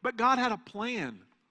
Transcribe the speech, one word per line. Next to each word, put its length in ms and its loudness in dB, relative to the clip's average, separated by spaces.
but 140 -2
God 240 4
had 140 2
a 40 -2
plan. 680 -6